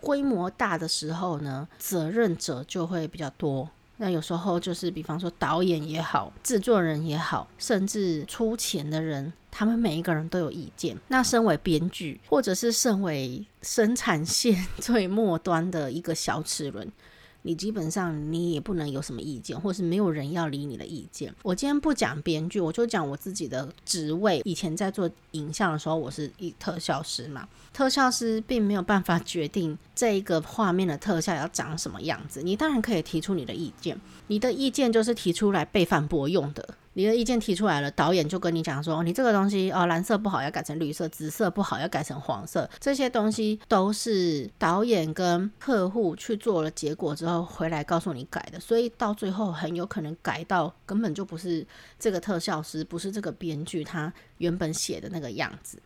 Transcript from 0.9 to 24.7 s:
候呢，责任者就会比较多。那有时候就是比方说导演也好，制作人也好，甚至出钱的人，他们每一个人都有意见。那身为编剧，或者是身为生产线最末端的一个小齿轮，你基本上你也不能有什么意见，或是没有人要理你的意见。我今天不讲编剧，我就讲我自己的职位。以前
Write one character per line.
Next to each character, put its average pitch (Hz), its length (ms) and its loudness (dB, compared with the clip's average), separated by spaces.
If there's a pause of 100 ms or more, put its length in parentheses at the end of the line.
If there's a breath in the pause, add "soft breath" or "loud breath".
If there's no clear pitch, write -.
候 170 260 -2
呢， 139 260 -6 (120 loud breath)
责 165 340 -2
任 214 240 4
者 127 320 -4
就 175 180 -2
会 165 220 -2
比 - 100 -10
较 151 140 -6
多。 135 380 -2 (260)
那 208 140 -2
有 170 100 2
时 156 140 -4
候 175 260 0
就 170 140 -4
是 175 180 -2
比 208 100 -8
方 160 160 -6
说 175 220 -4
导 160 240 2
演 160 240 2
也 156 140 -4
好， 147 320 -2 (100)
制 240 160 2
作 196 240 4
人 160 240 0
也 151 100 0
好， - 300 -2 (100)
甚 196 300 0
至 185 380 0
出 226 320 -2
钱 151 320 -4
的 156 120 0
人， 151 300 -2 (180)
他 - 160 -2
们 226 140 4
每 208 160 2
一 165 60 -2
个 175 120 0
人 156 140 0
都 180 120 -2
有 156 120 -2
意 156 240 -8
见。 151 220 -4 (100)
那 262 160 4
身 233 220 4
为 208 140 6
编 165 300 2
剧， 160 380 -8
或 - 140 6
者 196 120 2
是 233 160 2
身 226 320 2
为 147 440 -2 (160)
生 226 340 2
产 165 300 0
线 190 420 4 (140)
最 220 260 4
末 190 320 2
端 175 320 2
的 151 180 -2
一 147 120 -4
个 165 120 -2
小 - 300 -2
齿 - 280 -4
轮， 104 180 -10 (520 loud breath)
你 170 120 -2
基 180 160 -4
本 190 220 -2
上 160 400 -2
你 170 220 0
也 147 60 0
不 - 140 -4
能 156 160 -2
有 135 120 -4
什 - 120 -8
么 117 80 -8
意 120 180 -6
见， 117 200 -8
或 190 140 -2
是 190 100 -2
没 170 140 2
有 202 120 4
人 147 220 -2
要 170 160 0
理 143 180 -4
你 135 120 -8
的 - 80 -10
意 151 260 -10
见。 - 300 -10
我 190 120 0
今 277 140 -2
天 285 100 4
不 294 160 2
讲 147 280 0
编 160 260 0
剧， 190 140 -2
我 165 100 2
就 233 160 2
讲 190 180 0
我 139 120 -4
自 185 160 -10
己 165 160 -6
的 131 180 -4 (160)
职 156 300 -2
位。 175 320 4
以 185 80 -2
前 160 220 -2